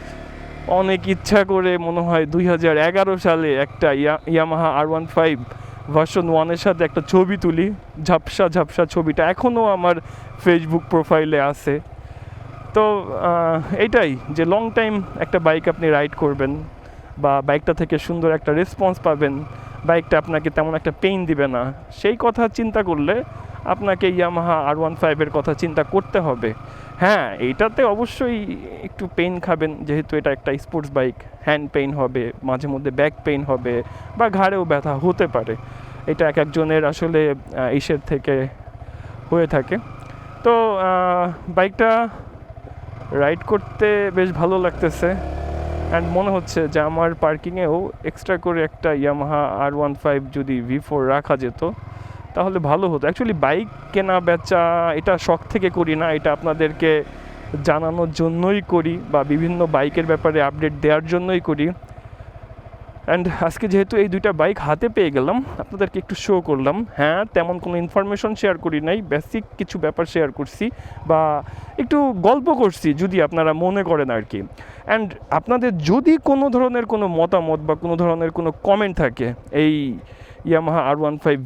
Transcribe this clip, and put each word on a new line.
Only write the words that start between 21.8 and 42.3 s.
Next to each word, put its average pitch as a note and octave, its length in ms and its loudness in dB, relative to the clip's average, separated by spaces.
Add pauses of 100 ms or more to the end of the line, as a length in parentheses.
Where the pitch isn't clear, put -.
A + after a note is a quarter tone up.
সেই G#3+ 280 0
কথা A#3 300 2
চিন্তা A3 340 -2
করলে F3+ 420 0 (400)
আপনাকে F#3 440 0
Yamaha E3+ 580 2
আর D3+ 120 0
ওয়ান D#3+ 160 0
ফাইভের D3+ 360 2
কথা D3+ 240 0
চিন্তা D#3 300 0
করতে F#3+ 360 0
হবে। A#2+ 340 0 (460)
হ্যাঁ, E3+ 360 2
এইটাতে G#3+ 480 0
অবশ্যই A3+ 720 -2 (260)
একটু F#3 340 -10
পেইন F3 240 0
খাবেন, D#3 440 -2
যেহেতু D3+ 320 -2
এটা D3 160 0
একটা C#3 260 -2
স্পোর্টস D3+ 320 -6
বাইক, C3 240 0 (300)
হ্যান্ড D3 260 0
পেইন C#3 240 0
হবে, B2+ 380 -2 (100)
মাঝে C3 260 -4
মধ্যে C3+ 220 -4
ব্যাক C#3+ 220 2 (120)
পেইন C#3+ 200 0
হবে B2 380 0 (340)
বা A3+ 140 4
ঘাড়েও F#3+ 340 2
ব্যথা D3 300 0
হতে E3 320 2
পারে। A2+ 300 -2 (500)
এটা D#3 220 2
এক D3 100 0
একজনের D#3 460 2
আসলে, D#3 460 2
আহ, C3 420 -4
ইসের C#3+ 340 0
থেকে C3+ 400 0 (840)
হয়ে E3 160 4
থাকে। D#3+ 320 0 (640)
তো, A3+ 340 4
আহ, F3+ 540 2 (160)
বাইকটা A3 600 2 (1040)